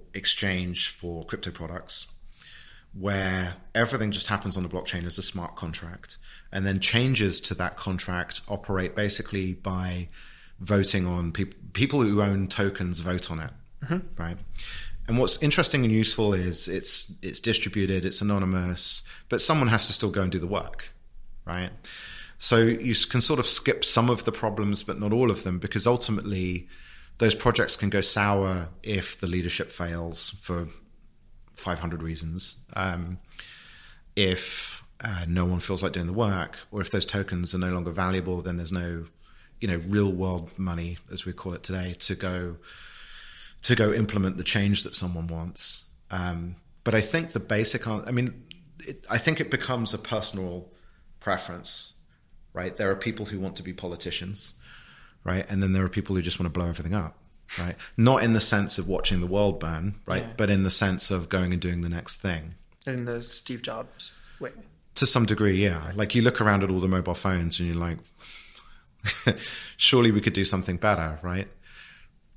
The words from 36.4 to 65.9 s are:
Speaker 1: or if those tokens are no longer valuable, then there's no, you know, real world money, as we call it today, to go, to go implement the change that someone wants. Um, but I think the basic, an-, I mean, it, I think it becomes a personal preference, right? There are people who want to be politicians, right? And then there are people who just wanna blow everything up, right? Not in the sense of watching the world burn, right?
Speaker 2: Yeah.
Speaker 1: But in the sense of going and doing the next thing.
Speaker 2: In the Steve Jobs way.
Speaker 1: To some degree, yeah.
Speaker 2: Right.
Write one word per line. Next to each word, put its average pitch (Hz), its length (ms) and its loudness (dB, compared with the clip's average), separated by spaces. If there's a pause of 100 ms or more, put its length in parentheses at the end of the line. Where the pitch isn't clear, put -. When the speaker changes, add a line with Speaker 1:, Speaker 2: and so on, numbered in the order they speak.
Speaker 1:
or 104 100 -4
if - 100 -4
those 92 140 2
tokens 92 480 -2
are 90 60 -2
no 90 120 0
longer 87 200 -2
valuable, 90 500 0
then 87 160 -4
there's 85 140 -6
no, 85 340 -4 (540)
you 113 80 -2
know, 87 200 0
real 101 240 4
world 90 460 -2
money, 85 400 -4 (140)
as 92 140 -8
we 87 80 -6
call 90 200 -8
it 85 100 -10
today, 90 360 -4
to - 160 -2
go, 90 400 -4 (1080)
to 123 140 4
go 107 180 6
implement 101 440 0
the 90 60 -6
change 101 400 2
that - 100 -6
someone 87 340 -4
wants. - 580 -6 (260)
Um, 87 440 -4 (280)
but 110 100 2
I 110 80 6
think 165 300 0
the 110 80 -2
basic, 113 480 0
an-, 107 180 -2
I 120 60 -6
mean, 123 320 -2 (420)
it, - 240 -14
I 117 80 2
think 156 240 2
it - 80 -4
becomes 120 440 0
a 104 40 -4
personal 92 720 -4 (500)
preference, - 720 -4 (600)
right? 90 240 -6
There 98 140 2
are 95 40 4
people 107 300 -4
who 101 140 -6
want 92 180 -4
to 87 60 -10
be 90 100 -8
politicians, 90 800 -8 (680)
right? 92 260 0
And 98 140 0
then 95 100 4
there 95 100 4
are 90 60 2
people 98 260 -2
who 90 60 2
just 85 180 -2
wanna 87 120 0
blow 87 180 0
everything 80 240 -4
up, 82 240 -4 (420)
right? 87 160 -4 (220)
Not 120 260 8
in 117 100 6
the 110 60 6
sense 101 380 4
of 90 100 -2
watching 92 320 2
the 87 80 0
world 98 320 2
burn, 82 360 -4 (100)
right? 92 180 -2
Speaker 2:
Yeah. - 140 -12
Speaker 1:
But 104 140 2
in 95 120 6
the 95 60 4
sense 92 420 2
of 87 160 -2
going 90 240 2
and 87 100 0
doing 87 200 -2
the 85 80 -2
next - 280 -6
thing. 82 360 -4 (320)
Speaker 2:
In 123 200 -6
the 120 180 -6
Steve 120 400 -10
Jobs - 480 -10 (280)
way. 131 120 -8 (440)
Speaker 1:
To 135 120 4
some 120 180 6
degree, 104 380 4
yeah. 82 240 2
Speaker 2:
Right. 90 100 -6